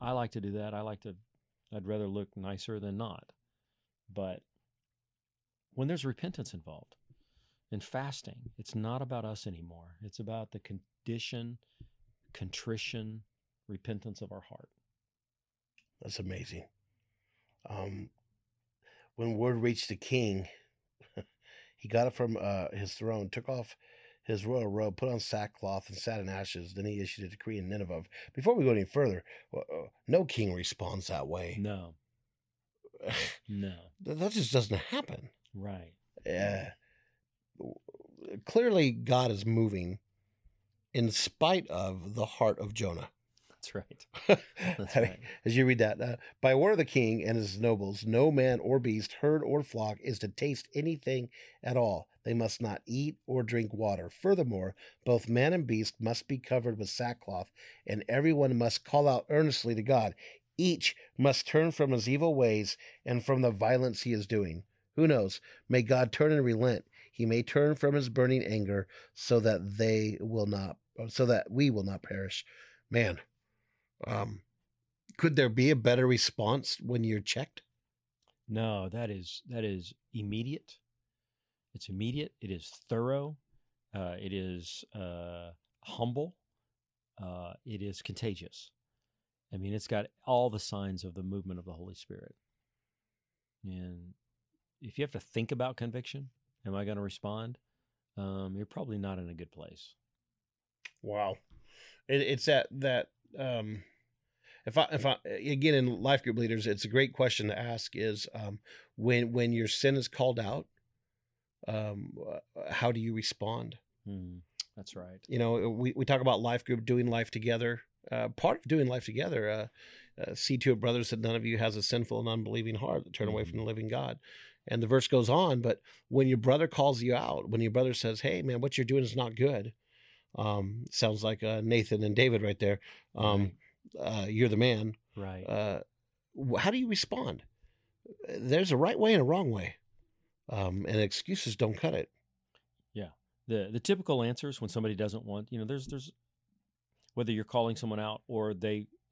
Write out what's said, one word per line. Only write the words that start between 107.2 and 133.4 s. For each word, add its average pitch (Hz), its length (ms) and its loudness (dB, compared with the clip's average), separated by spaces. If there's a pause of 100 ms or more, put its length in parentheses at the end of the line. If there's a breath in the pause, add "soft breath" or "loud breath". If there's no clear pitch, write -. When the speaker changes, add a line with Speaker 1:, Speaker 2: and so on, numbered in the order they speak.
Speaker 2:
to 101 100 -2
ask 117 360 -6
is, 107 400 -4
um, 107 240 -10 (380 loud breath)
when, 120 360 2
when 120 200 2
your 113 160 0
sin 139 280 4
is 131 120 -2
called 127 320 2
out, 113 260 -4 (1040)
um, 104 440 -6 (180)
uh, - 420 -10
how 120 200 2
do 113 80 -2
you 113 140 -2
respond? 113 640 -4 (320)
Speaker 1:
Mm, 90 320 -10 (360)
that's 98 200 -16
right. 92 320 -16
Speaker 2:
You 123 100 0
know, 117 300 2
we, 117 280 0
we 131 80 0
talk 135 160 4
about 123 200 4
life 120 240 0
group, 117 200 -2
doing 123 220 4
life 117 240 0
together. 117 520 -2 (300)
Uh, 117 160 -2
part 180 300 0
of - 100 -16
doing 151 180 4
life 123 200 -2
together, 117 440 -2
uh, - 720 -8
uh, - 120 -6
"See - 240 0
to 127 140 4
it, 110 80 2
brothers, 120 280 0
that 117 120 -4
none 113 140 0
of 113 120 -2
you 113 100 0
has 110 180 0
a 107 80 -4
sinful 117 380 0
and 117 80 -2
unbelieving 113 460 -2
heart - 300 -2
that - 100 -18
turn 104 140 -2
away 107 140 0
Speaker 1:
Mm-hmm. 85 100 -6
Speaker 2:
from 110 80 -4
the 110 40 -4
living 110 240 -4
God." 123 300 -4 (500 loud breath)
And 117 140 0
the 113 40 0
verse 127 220 4
goes 120 220 6
on, 143 320 4
but 113 180 0 (280 soft breath)
when 131 200 6
your 127 80 4
brother 131 320 4
calls 139 340 4
you 123 120 2
out, 76 340 -2
when 113 140 2
your 113 80 2
brother 127 240 4
says, 113 260 -2
"Hey, 151 220 0
man, 123 180 -2
what 135 160 -2
you're 131 80 2
doing 131 200 4
is 113 120 -4
not 117 200 -2
good," 117 360 2 (640 soft breath)
um, 104 540 -2
sounds 107 340 2
like, 110 180 0
uh, 110 220 0
Nathan 113 380 4
and 104 120 2
David 120 280 6
right 104 160 0
there. 101 200 2 (380 loud breath)
Um, 101 360 4 (420 soft breath)